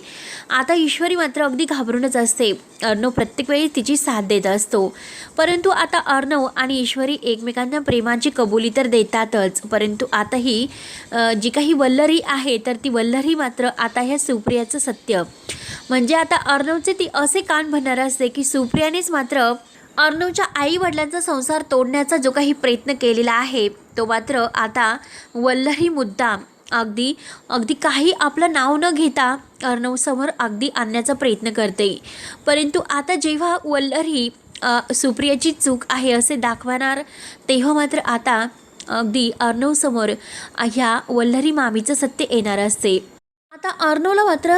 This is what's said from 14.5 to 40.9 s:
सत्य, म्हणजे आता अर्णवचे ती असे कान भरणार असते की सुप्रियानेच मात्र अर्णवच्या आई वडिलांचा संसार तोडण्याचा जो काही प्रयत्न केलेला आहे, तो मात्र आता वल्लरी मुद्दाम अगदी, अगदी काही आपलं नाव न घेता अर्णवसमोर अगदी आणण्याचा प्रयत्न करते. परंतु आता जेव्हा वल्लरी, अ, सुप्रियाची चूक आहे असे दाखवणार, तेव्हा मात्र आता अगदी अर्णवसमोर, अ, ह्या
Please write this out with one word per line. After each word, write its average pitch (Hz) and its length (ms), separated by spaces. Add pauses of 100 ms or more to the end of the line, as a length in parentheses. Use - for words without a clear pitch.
सत्य, 214 440 (640)
म्हणजे 254 260
आता 330 200
अर्णवचे 302 580
ती 370 200
असे 294 280
कान 311 300
भरणार 262 280
असते 262 280
की 262 160
सुप्रियानेच 311 680
मात्र 262 420 (440)
अर्णवच्या 330 480 (100)
आई 294 220
वडिलांचा 320 420
संसार 311 520
तोडण्याचा 277 460
जो 262 140
काही 285 220
प्रयत्न 254 480
केलेला 233 320
आहे, 240 360
तो - 360
मात्र 226 400 (100)
आता 226 420 (380)
वल्लरी 269 540
मुद्दाम 233 500 (320)
अगदी, 233 420 (360)
अगदी 240 240
काही 285 460
आपलं 311 320
नाव 285 260
न 339 160
घेता 277 440 (260)
अर्णवसमोर 254 680 (100)
अगदी 233 360
आणण्याचा 233 380
प्रयत्न 226 380
करते. 208 480 (460)
परंतु 294 340 (100)
आता 285 260
जेव्हा 311 500
वल्लरी, 285 640 (320)
अ, 240 180 (160)
सुप्रियाची 285 560
चूक 262 380
आहे 262 220
असे 240 240
दाखवणार, 247 640 (500)
तेव्हा 269 240
मात्र 294 260
आता 233 480 (420)
अगदी 233 500
अर्णवसमोर, 240 720 (480)
अ, - 160
ह्या 240 260 (100)